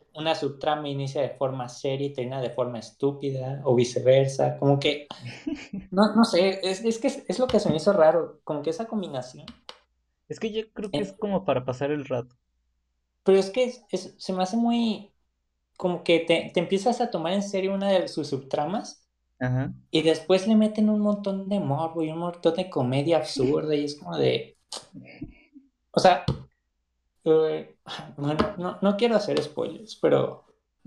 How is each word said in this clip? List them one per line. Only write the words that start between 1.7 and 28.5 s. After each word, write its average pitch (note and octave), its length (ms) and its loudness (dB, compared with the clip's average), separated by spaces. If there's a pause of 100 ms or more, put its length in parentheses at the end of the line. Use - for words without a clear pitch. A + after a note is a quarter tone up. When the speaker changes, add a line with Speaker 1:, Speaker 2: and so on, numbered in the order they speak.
Speaker 1:
y C#3 60 -12
termina C3 280 -6
de A#2+ 80 -4
forma B2 300 -4
estúpida, C#3 840 -4
o C3 120 4
viceversa. C3+ 840 4
Como C#3+ 220 4
que, - 300 -2
Speaker 2:
<laughs> - 800 -12
Speaker 1:
no, G#3 260 4
no A3+ 80 8
sé, F#3+ 380 2
es, F#3+ 220 -4
es A3+ 140 0
que C#4 100 0
es, - 200 -6
es F#3 120 -2
lo B3+ 80 2
que A3+ 120 4
se F3+ 100 0
me D#3 60 2
hizo G3 160 2
raro, D#3+ 520 4
como D3 180 -4
que D#3+ 80 -2
esa A3+ 180 -6
combinación. D3+ 580 -8 (840)
Speaker 2:
Es D3+ 100 -12
que A3 100 -4
yo G#3+ 220 -8
creo G3+ 220 -8
que D3 80 0
Speaker 1:
Eh. - 20 -4
Speaker 2:
es - 80 -10
como G3 320 -2
para B2+ 220 0
pasar C3+ 240 -2
el D3 160 -4
rato. B2 280 -6 (880)
Speaker 1:
Pero G3 140 8
es F#3+ 120 0
que B3+ 140 0
es, A#3 260 -6
es, - 280 -8
se - 140 -6
me F#3 100 -2
hace F#3+ 140 -2
muy, A#3 560 0 (640)
como F3+ 280 -2
que E3 160 6
te, E3 340 0
te F3+ 60 0
empiezas F#3+ 420 0
a A3+ 80 -2
tomar E3+ 240 -2
en G3+ 80 0
serio G3 320 -2
una G3 160 0
de F3 180 2
sus D3 200 -6
subtramas, D3+ 800 -6 (340)
Speaker 2:
Ajá. B2+ 320 0 (180)
Speaker 1:
y D#3 120 2
después F#3 460 2
le A3 80 6
meten G#3+ 340 4
un G#3 100 2
montón G3+ 480 -2
de G3+ 120 -2
morbo D#3+ 440 -2
y D#3 60 -4
un D#3+ 80 -8
montón F3 380 0
de F3+ 140 -4
comedia C#3+ 480 2
absurda, D3+ 580 0
y D3 80 0
es C#3+ 120 -6
como E3+ 220 -10
de, B2+ 400 0 (140)
Speaker 2:
<laughs> - 1200 -20
Speaker 1:
o - 80 0
sea, F#3 240 6 (1000)
eh, D#3 520 0 (400)
bueno, D3+ 420 -2